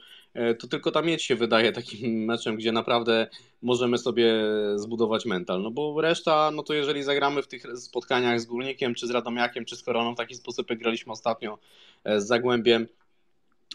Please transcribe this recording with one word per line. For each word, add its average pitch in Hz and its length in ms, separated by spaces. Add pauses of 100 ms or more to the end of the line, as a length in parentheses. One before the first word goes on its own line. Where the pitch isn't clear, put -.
(340)
e, 117 220
to 123 120
tylko 156 240
ta 151 100
Miedź 160 220
się 127 120
wydaje 113 360
takim 113 440
<laughs> 110 100
meczem, 113 300
gdzie 110 160
naprawdę 113 560 (340)
możemy 120 360
sobie 117 360 (420)
zbudować 110 500
mental. 92 360
No 110 100
bo 147 300
reszta, 156 500
no 151 120
to 156 100
jeżeli 143 300
zagramy 143 400
w - 40
tych 127 160 (140)
spotkaniach 123 640
z 117 60
Górnikiem, 123 500
czy 120 120
z 120 40
Radomiakiem, 120 540
czy 120 100
z - 80
Koroną 117 300
w 120 40
taki 120 180
sposób, 120 340
jak 117 100
graliśmy 113 340
ostatnio, 110 460 (440)
e, 104 180
z 101 60
Zagłębiem, 117 600 (880)